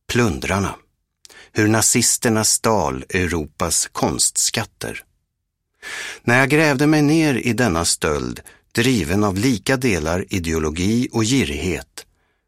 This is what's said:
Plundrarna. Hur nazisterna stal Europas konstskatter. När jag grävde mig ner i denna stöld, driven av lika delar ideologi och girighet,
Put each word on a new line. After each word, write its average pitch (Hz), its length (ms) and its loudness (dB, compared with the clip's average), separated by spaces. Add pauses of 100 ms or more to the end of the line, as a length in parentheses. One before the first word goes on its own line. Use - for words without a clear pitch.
Plundrarna. 92 680 -2 (760)
Hur 107 160 2
nazisterna 110 760 2
stal 78 680 0
Europas 85 840 -4
konstskatter. - 1120 -4 (1200)
När 120 160 4
jag 135 100 4
grävde 147 380 4
mig 156 140 4
ner 151 320 4
i 120 200 0
denna 92 320 0
stöld, 65 560 -2 (300)
driven 104 520 0
av 98 140 0
lika 131 400 0
delar 90 520 -2
ideologi 85 840 -2
och 113 120 -2
girighet, 85 840 -4 (420)